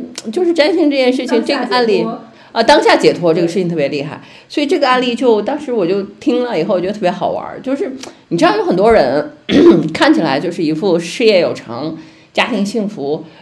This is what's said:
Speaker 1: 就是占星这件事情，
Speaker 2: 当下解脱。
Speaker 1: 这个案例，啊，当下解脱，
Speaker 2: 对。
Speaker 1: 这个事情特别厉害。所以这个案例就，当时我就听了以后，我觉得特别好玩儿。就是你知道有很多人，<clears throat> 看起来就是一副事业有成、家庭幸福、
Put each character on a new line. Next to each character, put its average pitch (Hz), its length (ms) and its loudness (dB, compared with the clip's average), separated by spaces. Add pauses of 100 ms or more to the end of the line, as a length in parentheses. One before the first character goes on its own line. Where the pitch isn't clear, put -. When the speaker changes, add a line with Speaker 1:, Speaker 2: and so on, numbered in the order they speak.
(320)
Speaker 1:
就 359 120 -2
是 339 100 2
占 381 180 2
星 330 160 2
这 277 80 2
件 254 160 2
事 262 140 -4
情， 233 160 0
Speaker 2:
当 - 20 -8
下 277 120 -2
解 - 0 -
脱。 247 80 -4
Speaker 1:
这 - 40 -6
个 247 60 0
案 247 140 2
例， 190 180 0 (460)
啊， 233 100 0
当 285 180 6
下 339 160 4
解 156 160 4
脱， 165 220 0
Speaker 2:
对。 175 60 0
Speaker 1:
这 - 20 0
个 170 60 0
事 - 60 -8
情 180 140 -2
特 170 60 -4
别 143 140 -2
厉 139 160 -6
害。 151 180 -12 (260)
所 - 140 -4
以 285 40 0
这 330 120 0
个 277 100 2
案 254 140 2
例 247 100 0
就， 226 300 2
当 262 160 -4
时 262 140 -8
我 214 120 0
就 190 200 -2 (160)
听 247 240 0
了 233 120 -4
以 156 60 0
后， 196 140 0
我 175 40 -2
觉 170 60 -2
得 196 60 -4
特 214 80 -12
别 180 100 0
好 131 200 -4
玩 90 140 -6
儿。 - 160 -14
就 262 140 -6
是 277 160 -4 (380)
你 170 100 -2
知 285 60 2
道 359 120 2
有 415 80 -2
很 220 120 0
多 214 160 4
人， 147 400 2 (260)
<clears throat> 170 340 6
看 302 220 2
起 220 60 0
来 143 180 0
就 - 140 -4
是 190 100 -6
一 156 100 0
副 165 280 0
事 175 240 -4
业 208 160 4
有 131 120 0
成、 131 460 -10 (340)
家 190 140 0
庭 208 180 -2
幸 202 240 -4
福、 143 360 -6 (180)